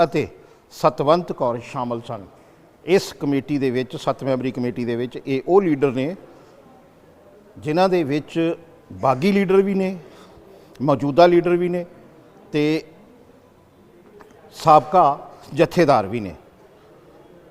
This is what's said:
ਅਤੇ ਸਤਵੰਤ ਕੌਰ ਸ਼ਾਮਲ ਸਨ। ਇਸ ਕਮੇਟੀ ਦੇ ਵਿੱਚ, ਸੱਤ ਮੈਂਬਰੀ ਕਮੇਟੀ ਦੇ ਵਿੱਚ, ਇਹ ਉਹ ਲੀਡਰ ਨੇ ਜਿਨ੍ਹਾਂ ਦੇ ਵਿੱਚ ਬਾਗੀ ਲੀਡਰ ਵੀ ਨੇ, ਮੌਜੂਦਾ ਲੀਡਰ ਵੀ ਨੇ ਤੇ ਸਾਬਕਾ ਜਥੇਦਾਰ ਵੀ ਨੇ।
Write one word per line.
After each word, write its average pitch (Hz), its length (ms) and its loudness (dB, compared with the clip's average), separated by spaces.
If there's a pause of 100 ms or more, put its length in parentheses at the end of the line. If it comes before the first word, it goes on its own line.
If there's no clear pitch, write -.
ਅਤੇ 151 240 -2 (460)
ਸਤਵੰਤ 160 580 0
ਕੌਰ 123 320 -4
ਸ਼ਾਮਲ 120 440 -8
ਸਨ। 104 180 -12 (600)
ਇਸ 185 280 0
ਕਮੇਟੀ 143 440 -4
ਦੇ 131 120 -2
ਵਿੱਚ, 127 280 -4
ਸੱਤ - 260 -6
ਮੈਂਬਰੀ 131 280 -2
ਕਮੇਟੀ 123 340 -6
ਦੇ 117 100 -4
ਵਿੱਚ, 123 220 -6
ਇਹ 135 300 -4
ਉਹ 185 140 4
ਲੀਡਰ 143 300 0
ਨੇ 135 240 -4 (1400)
ਜਿਨ੍ਹਾਂ 151 320 0
ਦੇ 180 140 0
ਵਿੱਚ 151 520 -2 (380)
ਬਾਗੀ 131 380 0
ਲੀਡਰ 196 300 2
ਵੀ 196 120 0
ਨੇ, 190 240 -4 (840)
ਮੌਜੂਦਾ 143 460 2
ਲੀਡਰ 175 320 4
ਵੀ 180 120 -2
ਨੇ 175 160 -6 (640)
ਤੇ 156 320 -2 (1700)
ਸਾਬਕਾ 156 720 4 (240)
ਜਥੇਦਾਰ 143 540 2
ਵੀ 113 120 -6
ਨੇ। 95 140 -10 (1160)